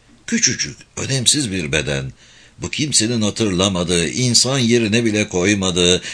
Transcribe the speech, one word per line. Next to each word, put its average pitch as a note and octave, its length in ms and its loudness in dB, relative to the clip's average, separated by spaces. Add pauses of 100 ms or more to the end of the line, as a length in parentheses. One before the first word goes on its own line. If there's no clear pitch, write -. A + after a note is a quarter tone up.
(260)
Küçücük, - 500 -2 (200)
önemsiz C3 560 0
bir D#2+ 200 -4
beden. C#2 400 -2 (460)
Bu F2 120 -8
kimsenin A#2+ 520 0
hatırlamadığı, F2+ 880 0
insan B2 500 0
yerine A#2 460 2
bile G#2 240 0
koymadığı, F2+ 760 2 (120)